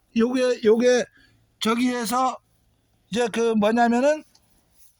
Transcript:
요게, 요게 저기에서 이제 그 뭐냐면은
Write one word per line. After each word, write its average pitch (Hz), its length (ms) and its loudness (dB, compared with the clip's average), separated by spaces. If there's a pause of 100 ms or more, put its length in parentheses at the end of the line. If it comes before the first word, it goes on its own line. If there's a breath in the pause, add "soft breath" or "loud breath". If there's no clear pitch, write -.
(180)
요게, 247 480 0
요게 233 400 4 (560 soft breath)
저기에서 247 800 -2 (720)
이제 240 180 -2
그 226 260 -2
뭐냐면은 240 680 0 (760)